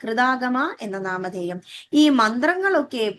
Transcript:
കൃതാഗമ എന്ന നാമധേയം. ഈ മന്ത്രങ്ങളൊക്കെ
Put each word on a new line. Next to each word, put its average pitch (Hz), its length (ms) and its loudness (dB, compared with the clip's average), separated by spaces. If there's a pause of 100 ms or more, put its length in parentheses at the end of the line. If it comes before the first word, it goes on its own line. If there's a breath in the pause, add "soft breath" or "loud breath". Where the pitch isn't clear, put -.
കൃതാഗമ 247 760 -2
എന്ന 196 180 -8
നാമധേയം. 185 640 -6 (320 loud breath)
ഈ 302 160 6
മന്ത്രങ്ങളൊക്കെ 262 1080 2